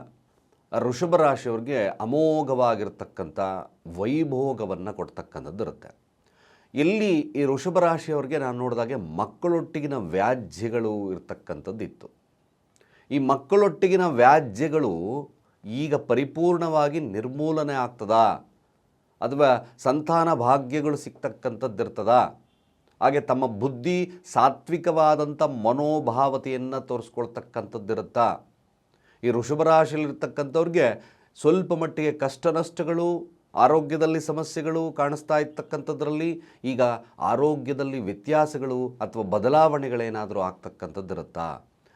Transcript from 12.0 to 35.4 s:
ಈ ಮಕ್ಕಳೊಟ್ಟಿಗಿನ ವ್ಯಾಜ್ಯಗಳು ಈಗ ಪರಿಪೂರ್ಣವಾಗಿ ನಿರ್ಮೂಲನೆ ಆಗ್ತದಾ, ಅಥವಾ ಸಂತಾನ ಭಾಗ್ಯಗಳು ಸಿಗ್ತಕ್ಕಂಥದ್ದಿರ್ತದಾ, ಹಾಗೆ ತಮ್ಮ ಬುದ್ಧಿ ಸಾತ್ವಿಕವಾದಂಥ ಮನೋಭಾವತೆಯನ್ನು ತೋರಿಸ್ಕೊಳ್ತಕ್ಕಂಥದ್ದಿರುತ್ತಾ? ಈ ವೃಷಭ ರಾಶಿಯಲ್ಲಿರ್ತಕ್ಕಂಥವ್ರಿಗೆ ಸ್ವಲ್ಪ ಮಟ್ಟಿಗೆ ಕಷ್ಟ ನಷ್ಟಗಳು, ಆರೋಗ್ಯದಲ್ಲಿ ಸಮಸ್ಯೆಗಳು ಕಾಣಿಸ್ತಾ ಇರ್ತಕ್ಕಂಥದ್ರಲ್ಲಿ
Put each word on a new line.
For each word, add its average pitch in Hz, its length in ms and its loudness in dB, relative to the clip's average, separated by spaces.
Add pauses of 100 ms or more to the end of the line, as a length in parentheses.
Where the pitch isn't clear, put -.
ಈ 139 80 0
ಮಕ್ಕಳೊಟ್ಟಿಗಿನ 180 840 2
ವ್ಯಾಜ್ಯಗಳು 139 880 4 (720)
ಈಗ 139 300 -2
ಪರಿಪೂರ್ಣವಾಗಿ 156 1040 0
ನಿರ್ಮೂಲನೆ 147 720 -4
ಆಗ್ತದಾ, 123 520 2 (960)
ಅಥವಾ 131 460 2 (100)
ಸಂತಾನ 165 560 2
ಭಾಗ್ಯಗಳು 143 640 0
ಸಿಗ್ತಕ್ಕಂಥದ್ದಿರ್ತದಾ, 117 1200 -2 (840)
ಹಾಗೆ 139 180 4
ತಮ್ಮ 131 260 0
ಬುದ್ಧಿ 135 640 -2 (220)
ಸಾತ್ವಿಕವಾದಂಥ 151 1120 2
ಮನೋಭಾವತೆಯನ್ನು 131 1400 0
ತೋರಿಸ್ಕೊಳ್ತಕ್ಕಂಥದ್ದಿರುತ್ತಾ? 113 1600 -4 (840)
ಈ 120 60 2
ವೃಷಭ 123 340 0
ರಾಶಿಯಲ್ಲಿರ್ತಕ್ಕಂಥವ್ರಿಗೆ 151 1500 2 (200)
ಸ್ವಲ್ಪ 175 380 2
ಮಟ್ಟಿಗೆ 156 380 -2
ಕಷ್ಟ 143 360 -4
ನಷ್ಟಗಳು, 170 800 -2 (280)
ಆರೋಗ್ಯದಲ್ಲಿ 156 640 4
ಸಮಸ್ಯೆಗಳು 160 720 -4
ಕಾಣಿಸ್ತಾ 147 460 -2
ಇರ್ತಕ್ಕಂಥದ್ರಲ್ಲಿ 151 1040 -4 (220)